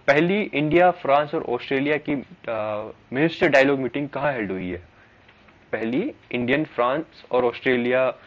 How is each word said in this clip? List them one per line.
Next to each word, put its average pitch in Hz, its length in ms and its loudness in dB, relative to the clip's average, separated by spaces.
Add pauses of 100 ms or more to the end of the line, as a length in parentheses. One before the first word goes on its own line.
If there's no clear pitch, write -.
पहली 175 340 2
India, 165 500 2
France 147 420 0
और 160 100 -2
Australia 139 540 -2
की, 147 160 -4 (360)
अ, 107 420 -6 (220)
minister 160 340 2
dialogue 139 320 6
meeting 143 300 -4
कहाँ 139 240 -4
held 107 180 -4
हुई 92 180 -6
है? 85 200 -10 (840)
पहली 120 400 -4 (200)
Indian, 123 340 0
France 131 680 -4
और 123 140 2
Australia, 123 640 0
अ, 117 80 -4 (100)